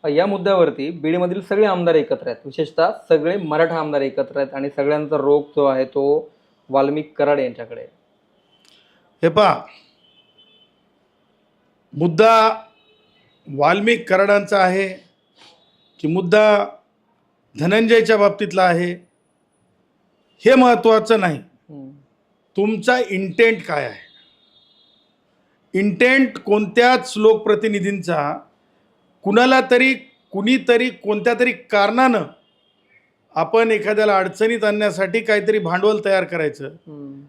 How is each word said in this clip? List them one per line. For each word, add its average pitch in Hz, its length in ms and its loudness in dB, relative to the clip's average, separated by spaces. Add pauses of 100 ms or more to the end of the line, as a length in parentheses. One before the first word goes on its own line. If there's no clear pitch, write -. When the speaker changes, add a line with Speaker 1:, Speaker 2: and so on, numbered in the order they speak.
(160)
Speaker 1:
या 180 100 2
मुद्द्यावरती 180 640 0
बीडमधील 175 580 -4
सगळे 208 180 2
आमदार 175 280 0
एकत्र 135 320 0
आहेत, 117 180 -8
विशेषतः 151 460 -2 (180)
सगळे 165 280 2
मराठा 160 420 -2
आमदार 147 220 -2
एकत्र 135 360 -4
आहेत 139 180 -4
आणि 139 220 -6
सगळ्यांचा 147 400 -2
रोख 147 260 2
जो 147 220 -2
आहे 131 200 0
तो 143 480 -2 (360)
वाल्मिक 143 500 -2
कराड 143 200 0
यांच्याकडे 117 420 -10
आहे. 120 100 -20 (1300)
Speaker 2:
हे 165 60 2
पहा, 185 340 2 (2250)
मुद्दा 220 680 2 (840)
वाल्मिक 190 640 -2
कराडांचा 202 480 0
आहे 190 300 0 (1120)
की 151 80 -6
मुद्दा 202 580 2 (960)
धनंजयच्या 220 560 2
बाबतीतला 202 460 0
आहे, 175 300 0 (1500)
हे 254 100 6
महत्त्वाचं 226 680 4
नाही. 165 180 -2
Speaker 1:
हम्म. 139 520 -20 (680)
Speaker 2:
तुमचा 220 420 0 (120)
इंटेंट 196 520 0
काय 147 220 -6
आहे? - 240 -14 (1700)
इंटेंट 247 600 2
कोणत्याच 220 760 2
लोकप्रतिनिधींचा 202 1200 0 (840)
कुणाला 254 380 2 (100)
तरी, 262 240 2 (360)
कुणीतरी, 233 600 0
कोणत्या 208 500 -4
तरी 240 120 0
कारणानं 220 720 0 (1120)
आपण 220 360 0
एखाद्याला 208 460 0
अडचणीत 214 480 -2
आणण्यासाठी 208 560 -2
काहीतरी 214 380 0
भांडवल 190 460 -2
तयार 190 200 0
करायचं, 156 420 -6
Speaker 1:
हम्म. 143 640 -20